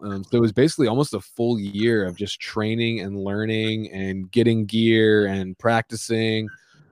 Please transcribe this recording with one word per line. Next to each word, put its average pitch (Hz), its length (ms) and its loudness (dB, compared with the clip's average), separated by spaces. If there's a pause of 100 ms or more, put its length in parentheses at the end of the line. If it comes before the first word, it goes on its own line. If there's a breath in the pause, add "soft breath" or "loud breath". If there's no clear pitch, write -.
Um, 98 200 -8
so 120 140 -2
it 117 40 4
was 113 120 4
basically 139 340 4
almost 127 260 0
a 101 60 -4
full 117 400 -2
year 101 460 0
of 90 100 -6
just 101 240 -8
training 113 600 -2
and 98 240 -6
learning 110 680 -2
and 95 380 -6
getting 113 360 2
gear 110 600 4
and 95 320 -4
practicing. 113 880 -2 (440 soft breath)